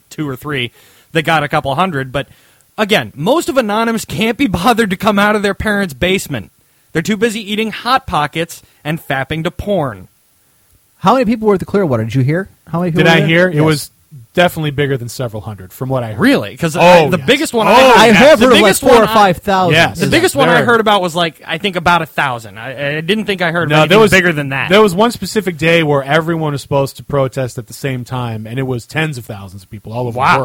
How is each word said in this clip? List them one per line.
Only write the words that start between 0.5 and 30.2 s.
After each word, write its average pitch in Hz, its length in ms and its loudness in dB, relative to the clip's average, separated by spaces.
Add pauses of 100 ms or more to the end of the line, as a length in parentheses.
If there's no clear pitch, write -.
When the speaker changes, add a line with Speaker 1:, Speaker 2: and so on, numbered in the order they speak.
Speaker 1:
that 160 120 -2
got 160 200 0
a 147 60 -6
couple 139 260 -4
hundred. 139 380 -4
But 139 140 -6 (500)
again, 190 360 0
most 226 360 -2
of 254 80 -4
Anonymous 226 480 -2
can't 226 320 -4
be 285 100 0
bothered 202 440 0
to 190 40 -2
come 202 240 0
out 208 160 2
of 208 80 -2
their 202 100 -2
parents' 202 400 -2
basement. 143 560 -4 (440)
They're 160 80 0
too 196 160 -2
busy 226 240 -2
eating 208 300 -4
Hot 262 360 -4
Pockets 160 560 -4 (220)
and 156 200 -6
fapping 143 380 -4
to 175 80 -4
porn. 139 560 -6 (920)
Speaker 2:
How 202 160 2
many 262 100 2
people 220 240 0
were 202 60 4
at 180 40 -2
the - 60 -8
Clearwater? 135 400 0
Did 113 100 -6
you 135 60 2
hear? 160 260 -2 (200)
How 165 120 -6
many 180 120 -2
people 160 120 2
Speaker 3:
Did 160 60 4
Speaker 2:
were 165 80 4
Speaker 3:
I - 20 2
Speaker 2:
there? 151 80 2
Speaker 3:
hear? 170 220 4
It 170 60 -4
Speaker 2:
Yes. 151 100 2
Speaker 3:
was 156 260 -2 (420)
definitely 165 380 0
bigger 139 240 -2
than 120 140 -8
several 110 320 -8
hundred, 95 320 -14
from 131 160 -8
what 131 140 -2
I 113 80 -8
heard. 95 80 -8
Speaker 1:
Really? 147 360 2
'Cause 156 200 -4
Speaker 3:
Oh, 175 40 -2
Speaker 1:
I, 170 300 6
the 180 80 0
Speaker 3:
yes. 139 100 -6
Speaker 1:
biggest 285 260 0
one 220 140 0
Speaker 3:
Oh, 185 40 4
Speaker 1:
I 247 100 8
heard, 262 160 8
Speaker 2:
I 220 160 6
have 269 260 6
Speaker 1:
the 233 60 6
Speaker 2:
heard 262 80 6
of, 285 80 6
like, - 80 4
Speaker 1:
biggest 185 120 0
Speaker 2:
four 247 220 4
or 202 40 2
five 208 300 2
thousand. 185 380 0
Speaker 1:
one 165 80 4
I, 151 60 2
Speaker 3:
Yes. - 100 -10
Speaker 1:
the 170 80 0
biggest 330 280 0
one - 140 2
I 170 60 2
Speaker 3:
There. 147 100 2
Speaker 1:
heard 233 140 4
about 208 220 2
was, 175 140 -4
like, 170 300 -4
I 165 120 -6
think 190 180 -6
about 175 260 2
a 156 40 -6
thousand. 120 520 -6
I, 135 400 -6
I 160 40 -4
didn't 196 240 -2
think 190 160 -4
I 170 100 0
heard 170 120 -2
of 147 60 -2
Speaker 3:
No, 151 80 2
Speaker 1:
anything 156 120 4
Speaker 3:
there 196 100 6
was, 214 120 6
Speaker 1:
bigger 180 200 2
than 147 180 -6
that. 135 200 -4
Speaker 3:
there 196 120 4
was 202 140 2
one 226 160 2
specific 190 460 -6
day 165 260 2
where 147 200 0
everyone 160 500 -2
was 139 80 -6
supposed 139 360 -2
to 127 60 -18
protest 135 540 -4
at 117 100 -12
the - 60 -20
same 127 320 -6
time, 113 420 -8
and 117 120 -10
it 135 80 -4
was 123 180 -6
tens 156 320 -6
of 113 80 -14
thousands 98 380 -16
of - 60 -20
people 107 240 -16
all 123 140 -4
over 117 100 -6
Speaker 1:
Wow. 143 200 2